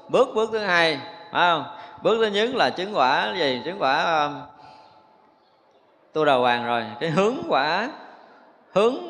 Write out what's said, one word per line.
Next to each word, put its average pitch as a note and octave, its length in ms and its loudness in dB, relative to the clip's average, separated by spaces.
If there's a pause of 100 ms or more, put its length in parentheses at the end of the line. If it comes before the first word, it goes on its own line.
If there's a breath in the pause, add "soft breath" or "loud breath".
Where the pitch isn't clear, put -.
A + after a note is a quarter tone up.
Bước, G#3+ 260 4
bước A3 160 0
thứ A3 80 -2
hai, E3+ 400 2 (320)
phải E3+ 200 4
không? D3 140 -2 (360 loud breath)
Bước G#3+ 160 2
thứ A3 100 2
nhất G#3+ 280 -2
là E3 140 2
chứng F#3+ 280 -6
quả D#3+ 400 2
gì? C3 280 0
Chứng F#3+ 160 -8
quả, D#3 420 2
um, C#3+ 180 -6 (1700 loud breath)
Tu D#3 120 0
Đà C#3+ 80 6
Hoàng B2 320 2
rồi. A#2+ 200 0 (140)
Cái E3 100 -4
hướng G3 260 0 (140)
quả, E3+ 400 0 (840)
hướng G#3+ 240 2 (140)